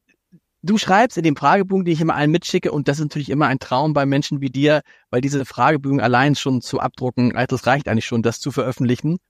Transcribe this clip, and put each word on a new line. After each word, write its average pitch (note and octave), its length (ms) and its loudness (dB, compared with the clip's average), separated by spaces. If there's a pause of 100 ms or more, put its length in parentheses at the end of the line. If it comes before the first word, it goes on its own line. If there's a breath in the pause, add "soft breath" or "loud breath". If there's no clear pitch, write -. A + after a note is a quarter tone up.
(600)
Du G3+ 160 2
schreibst G#3 400 2
in E3 80 0
dem D3 100 2
Fragebogen, F#3+ 480 2
den E3+ 100 0
ich D#3 80 -2
immer E3 140 2
allen D3 160 2
mitschicke, F3 400 -2
und D3 160 -2
das C#3+ 100 0
ist D#3+ 60 -4
natürlich D3 260 -6
immer C#3 180 2
ein B2+ 120 -2
Traum D3 340 0
bei C#3+ 120 2
Menschen C#3 340 0
wie C#3 100 -4
dir, D3 320 2 (280 soft breath)
weil B2 100 -2
diese C#3 240 -2
Fragebögen C#3 560 0
allein B2 360 2
schon C3 260 -2
zum - 180 -6
Abdrucken, B2+ 560 -2
also B2+ 220 -2
das - 100 -4
reicht C3+ 220 0
eigentlich A2 160 0
schon, A2+ 180 -2
das A2+ 160 -2
zu C#3+ 120 -6
veröffentlichen. B2+ 640 -2 (120)